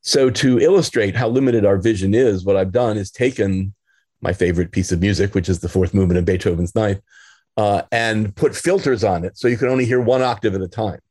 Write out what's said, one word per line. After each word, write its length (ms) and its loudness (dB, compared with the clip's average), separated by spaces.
So 280 0
to 300 2
illustrate 560 2
how 120 0
limited 380 2
our 120 4
vision 360 0
is, 320 2
what 100 2
I've 160 0
done 240 0
is 140 -6
taken 640 -2
my 120 -2
favorite 380 0
piece 200 -2
of 100 0
music, 320 0
which 160 -2
is 100 0
the 100 -6
fourth 260 0
movement 240 2
of 60 0
Beethoven's 500 -2
Ninth, 260 0
uh, 240 0
and 440 -2
put 200 -2
filters 480 0
on 220 0
it 100 -10
so 120 -2
you 100 2
can 100 -2
only 180 0
hear 140 0
one 220 2
octave 320 -2
at 80 -4
a 60 -6
time. 320 -6